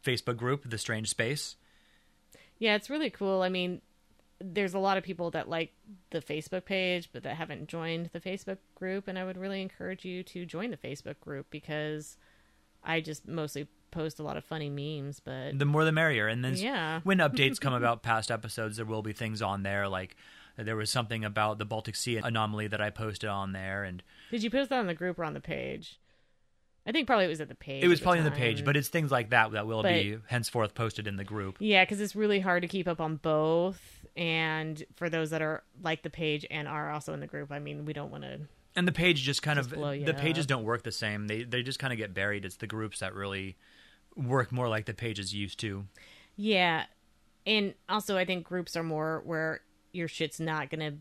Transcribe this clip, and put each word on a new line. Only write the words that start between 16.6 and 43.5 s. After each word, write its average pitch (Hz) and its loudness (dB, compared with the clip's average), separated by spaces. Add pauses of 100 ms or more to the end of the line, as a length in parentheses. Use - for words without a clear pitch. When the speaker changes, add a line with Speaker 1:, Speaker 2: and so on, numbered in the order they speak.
Speaker 2:
Yeah. 170 0
Speaker 1:
when 190 6
updates 135 4
come 135 2
Speaker 2:
<laughs> 120 2
Speaker 1:
about 117 4
past 113 2
episodes, 110 -4
there 110 -4
will 110 -2
be 107 -4
things 107 -4
on 98 0
there, 101 0
like 95 -4 (400)
there 110 -2
was 107 -2
something 113 0
about 107 2
the 107 -2
Baltic 110 -4
Sea 117 0
anomaly 107 0
that 104 -2
I 104 0
posted 107 -4
on 98 -2
there. 95 -4
And 90 -8 (280)
Speaker 2:
Did 233 -2
you 226 0
post 269 2
that 262 0
on 214 0
the 170 -2
group 170 -4
or 170 -2
on 156 -2
the 143 -8
page? 135 -8 (880)
I 233 -4
think 285 2
probably 220 6
it - 2
was 156 -2
at 151 -6
the 131 -14
page 139 -4
Speaker 1:
It 175 8
was 170 8
Speaker 2:
at - -2
the - -8
Speaker 1:
probably 175 8
on 160 4
the 147 6
page, 117 4
Speaker 2:
time. - -2
Speaker 1:
but 143 6
it's 143 2
things 156 2
like 120 2
that 113 8
that 107 0
will 110 0
Speaker 2:
But 175 6
Speaker 1:
be 107 2
henceforth 117 2
posted 110 -2
in 101 -2
the 98 -4
group. 98 -4
Speaker 2:
Yeah, 202 8
'cause 202 -4
it's 208 -4
really 208 4
hard 180 4
to 170 -4
keep 180 0
up 170 -2
on 160 0
both. 165 2 (120)
And 160 0 (140)
for 175 -2
those 160 0
that 160 0
are 156 -2 (200)
like 160 -2
the 156 -6
page 151 0
and 147 -4
are 151 -4
also 151 -4
in 143 -6
the 147 -8
group, 147 -8
I 143 -6
mean, 147 -8
we 151 -4
don't 147 -6
wanna 139 -10 (360)
Speaker 1:
And 180 4
the 180 4
page 160 4
just 135 0
kind 147 2
Speaker 2:
just 127 0
Speaker 1:
of, 147 -8
Speaker 2:
blow 147 0
you 143 -4
Speaker 1:
the 156 4
pages 156 2
Speaker 2:
up. 131 -4
Speaker 1:
don't 127 2
work 113 2
the 110 -4
same. 104 -2
They, 110 -2
they 123 -2
just 127 -4
kinda 127 -2
get 104 -4
buried. 98 0
It's 92 -8
the 113 -8
groups 110 -4
that 98 -4
really 98 -4 (580)